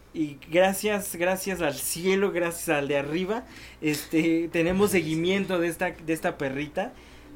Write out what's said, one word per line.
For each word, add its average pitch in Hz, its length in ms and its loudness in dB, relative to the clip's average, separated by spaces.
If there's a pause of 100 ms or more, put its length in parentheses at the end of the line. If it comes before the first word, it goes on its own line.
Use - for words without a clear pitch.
(140)
Y 151 240 -4 (120)
gracias, 196 680 2
gracias 185 460 0
al 143 140 0
cielo, 190 560 0
gracias 170 440 -2
al 139 120 0
de 143 100 2
arriba, 180 480 -2 (360)
este, 160 680 2
tenemos 185 400 2
seguimiento 180 680 0
de 170 80 2
esta, 175 240 -2
de 160 220 -8
esta 165 260 -2
perrita, 147 520 -4 (440)